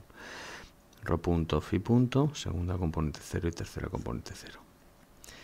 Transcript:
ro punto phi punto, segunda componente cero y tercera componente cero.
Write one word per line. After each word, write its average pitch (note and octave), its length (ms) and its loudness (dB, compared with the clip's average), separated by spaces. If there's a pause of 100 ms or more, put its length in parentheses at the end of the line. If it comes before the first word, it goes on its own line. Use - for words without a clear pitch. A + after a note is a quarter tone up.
(1040)
ro F2 160 2
punto D#2+ 420 4
phi - 180 2
punto, B2+ 560 4
segunda F2+ 440 -2
componente D#2 440 0
cero - 260 -2
y E2 40 2
tercera - 380 -6
componente - 440 -4
cero. - 260 -14 (840)